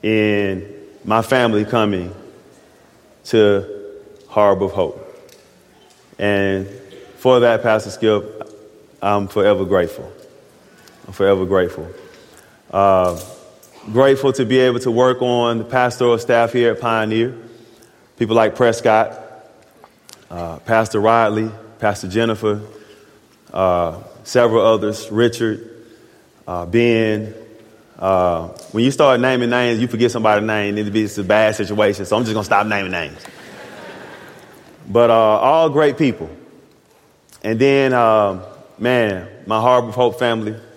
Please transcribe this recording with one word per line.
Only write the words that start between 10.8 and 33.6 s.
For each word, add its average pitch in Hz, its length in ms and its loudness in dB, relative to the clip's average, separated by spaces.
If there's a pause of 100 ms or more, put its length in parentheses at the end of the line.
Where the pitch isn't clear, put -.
I'm 95 80 -18
forever 98 320 2
grateful. 87 420 -2 (840)
Uh, 92 480 2 (760)
grateful 135 420 2
to 135 100 -2
be 123 140 2
able 127 220 2
to 127 100 -2
work 123 320 2
on 120 340 0
the 113 80 -6
pastoral 120 540 0
staff 117 340 0
here 120 200 2
at 113 80 -6
Pioneer. 113 540 -2 (840)
People 113 180 0
like 110 180 2
Prescott, 113 640 0 (1120)
uh, 85 280 -10
Pastor 110 420 0
Riley, 110 500 2 (280)
Pastor 101 300 -4
Jennifer, 107 520 -2 (920)
uh, 87 500 -2 (220)
several 117 400 2
others, 107 460 0
Richard, 113 720 -2 (640)
uh, 87 180 -8
Ben. 110 680 0 (640)
Uh, 90 500 0 (220)
when 110 120 -2
you 131 80 2
start 135 300 4
naming 123 300 0
names, 120 280 0
you 120 100 -2
forget 117 220 0
somebody's 110 360 0
name, 104 240 -2
and 104 80 -4
it'll 104 140 -4
be, 110 100 0
it's 104 160 -6
a 101 60 -4
bad 107 300 2
situation, 104 520 -2
so 107 100 0
I'm 117 60 0
just 110 100 -4
gonna 107 120 -4
stop 104 220 0
naming 98 260 -4
names. 85 260 -8 (1700)